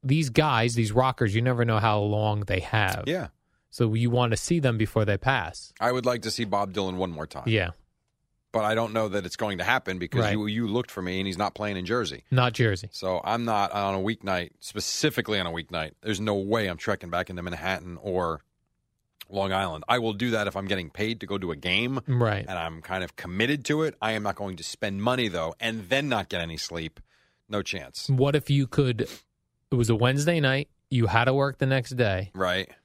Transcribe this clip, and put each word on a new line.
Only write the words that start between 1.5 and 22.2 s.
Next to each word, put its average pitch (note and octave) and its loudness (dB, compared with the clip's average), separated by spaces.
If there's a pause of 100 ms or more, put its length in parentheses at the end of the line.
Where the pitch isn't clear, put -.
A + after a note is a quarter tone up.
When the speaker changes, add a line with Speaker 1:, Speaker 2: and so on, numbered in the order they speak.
Speaker 1:
know A#2 2
how G#2+ 4
long G#2 2
they F#2+ -2
have. F#2+ 0
Speaker 2:
Yeah. E3 -4 (420)
Speaker 1:
So A2 0
you A#2+ 2
want A#2+ 4
to G#2+ 0
see E3+ 0
them A#2+ 2
before A2 2
they G2 0
pass. B2 -2
Speaker 2:
I A#2+ 2
would B2+ 0
like A#2+ 0
to A2 -4
see A#2+ -2
Bob G2+ 0
Dylan F#2 -2
one F#2 0
more D2+ -8
time. - -12
Speaker 1:
Yeah. G2+ 2 (800)
Speaker 2:
But A2 0
I G#2+ 2
don't A2+ -2
know A2 0
that F#2+ -2
it's E2+ -10
going G#2 -2
to E2 -2
happen G2+ 0
because G2 0
Speaker 1:
Right. G#2 0
Speaker 2:
you, G#2 -2
you A2 -2
looked A2+ -2
for F#2+ -8
me F2+ -4
and G2 -2
he's F#2+ -4
not G2+ -2
playing G#2 -4
in F2+ -6
Jersey. A#2+ -4
Speaker 1:
Not B2 4
Jersey. G#2+ 0
Speaker 2:
So F#2 -2
I'm A#2 -2
not G#2 0
on G2 0
a F#2+ 0
weeknight, F#2+ -2
specifically - -2
on F2+ 0
a E2+ -4
weeknight. D#2+ -6
There's G#2 -2
no G#2+ 0
way G2+ 0
I'm F2 -6
trekking F#2+ -4
back F2 -2
into F2+ -8
Manhattan F2 -6
or F2 -2 (880)
long G2 -2
Island. F2+ -2
I A#2+ 4
will A2+ 0
do A#2+ -2
that G#2+ 2
if F#2+ -4
I'm G2 -4
getting F#2 -2
paid A2 -4
to G2+ -10
go G2 -4
to F#2 -4
a D#2+ -4
game. A2 0
Speaker 1:
Right. A#2 2